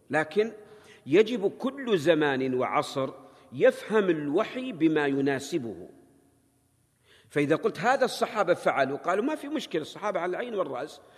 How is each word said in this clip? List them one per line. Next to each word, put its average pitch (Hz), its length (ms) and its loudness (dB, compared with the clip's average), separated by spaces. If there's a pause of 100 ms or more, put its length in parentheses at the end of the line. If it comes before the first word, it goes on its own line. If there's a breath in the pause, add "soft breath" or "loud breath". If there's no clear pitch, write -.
(100)
لكن 156 420 0 (540 loud breath)
يجب 202 440 4
كل 254 480 -2
زمان 139 560 2
وعصر 131 560 0 (420 loud breath)
يفهم 202 580 2
الوحي 170 600 -2
بما 151 340 4
يناسبه." 135 840 -2 (1400 soft breath)
فإذا 147 280 0
قلت: 175 220 -2
"هذا 226 260 2
الصحابة 202 500 0
فعلوا"، - 420 0
قالوا: - 280 0
"ما 311 100 -2
في 285 140 -8
مشكلة، 247 340 -4
الصحابة 185 380 -6
على 180 100 -4
العين 220 240 -6
والرأس، 143 460 -6 (180 loud breath)